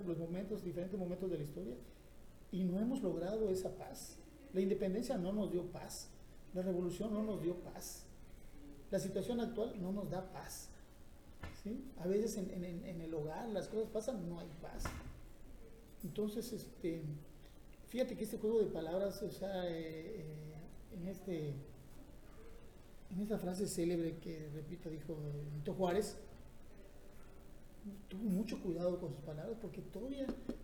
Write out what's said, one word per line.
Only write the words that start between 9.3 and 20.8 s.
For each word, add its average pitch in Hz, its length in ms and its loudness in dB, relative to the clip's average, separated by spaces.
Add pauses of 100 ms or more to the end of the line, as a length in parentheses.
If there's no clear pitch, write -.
actual 226 420 2
no 180 80 2
nos 196 180 0
da 180 240 0
paz, - 360 -8 (960)
¿sí? 247 180 -2 (160)
A 175 80 0
veces 214 300 6
en, 185 160 0
en, 180 120 -2
en, 175 200 -4
en 165 160 -4
el 160 140 -4
hogar 156 340 0
las 190 180 2
cosas 220 240 0
pasan, 220 380 0
no 170 100 -2
hay 170 80 -6 (160)
paz. - 220 -2 (1200)
Entonces, 208 480 0
este, 165 500 -2 (840)
fíjate 247 280 2
que - 60 0
este 214 160 -2
juego 220 220 8
de 196 60 8
palabras, 180 560 2
o 196 100 0
sea, 185 360 0
eh, 160 520 -2
eh, 156 340 -6 (420)